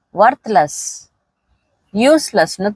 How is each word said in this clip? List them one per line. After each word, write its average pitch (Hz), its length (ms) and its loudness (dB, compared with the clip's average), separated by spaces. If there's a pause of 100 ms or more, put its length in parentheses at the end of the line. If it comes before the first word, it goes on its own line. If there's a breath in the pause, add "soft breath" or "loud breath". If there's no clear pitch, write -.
(140)
ஒர்த்லெஸ், 185 680 0 (1120)
யூஸ்லெஸ்னு 208 800 0